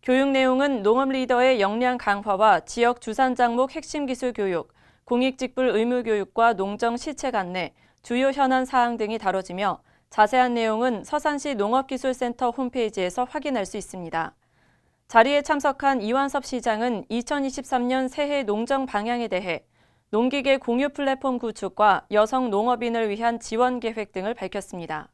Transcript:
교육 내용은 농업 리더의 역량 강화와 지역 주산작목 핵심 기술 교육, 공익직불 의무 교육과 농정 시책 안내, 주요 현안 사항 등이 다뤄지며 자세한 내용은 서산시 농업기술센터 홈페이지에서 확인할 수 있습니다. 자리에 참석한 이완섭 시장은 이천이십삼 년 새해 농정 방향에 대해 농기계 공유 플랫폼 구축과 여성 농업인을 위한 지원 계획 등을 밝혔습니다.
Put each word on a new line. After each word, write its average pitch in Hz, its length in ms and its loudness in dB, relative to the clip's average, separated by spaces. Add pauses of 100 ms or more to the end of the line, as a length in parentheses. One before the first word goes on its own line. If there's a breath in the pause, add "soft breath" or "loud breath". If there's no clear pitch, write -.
교육 262 260 2
내용은 262 540 2
농업 247 260 4
리더의 254 500 2
역량 240 380 2
강화와 202 640 2
지역 240 400 0
주산작목 247 760 0
핵심 302 300 -6
기술 247 280 -4
교육, 190 400 -4 (320 soft breath)
공익직불 254 640 0
의무 233 340 0
교육과 226 500 2
농정 214 440 -2
시책 269 380 -6
안내, 180 380 -4 (300 soft breath)
주요 254 260 0
현안 262 360 2
사항 240 320 0
등이 220 200 -4
다뤄지며 190 640 -2 (280 soft breath)
자세한 247 440 4
내용은 226 500 0
서산시 294 520 -2
농업기술센터 247 960 -2
홈페이지에서 233 720 -2
확인할 262 420 -4
수 196 120 -10
있습니다. 170 580 -8 (720)
자리에 277 340 4
참석한 277 600 0
이완섭 269 440 -2
시장은 233 640 -2
이천이십삼 254 760 -2
년 262 200 0
새해 285 360 -2
농정 240 420 0
방향에 233 420 -4
대해 180 380 -4 (460)
농기계 262 460 2
공유 262 320 0
플랫폼 269 500 -2
구축과 208 720 0
여성 220 400 2
농업인을 233 580 0
위한 226 300 -2
지원 247 400 0
계획 220 320 -6
등을 202 240 -4
밝혔습니다. 175 800 -8